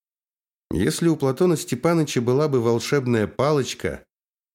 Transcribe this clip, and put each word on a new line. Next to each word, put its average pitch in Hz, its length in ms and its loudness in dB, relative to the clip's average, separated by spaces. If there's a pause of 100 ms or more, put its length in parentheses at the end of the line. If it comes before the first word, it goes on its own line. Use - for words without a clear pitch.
(720)
Если 151 360 0
у 160 80 2
Платона 156 400 0
Степаныча 156 640 -2
была 127 280 2
бы 135 120 2
волшебная 117 680 0
палочка, 131 760 -2 (500)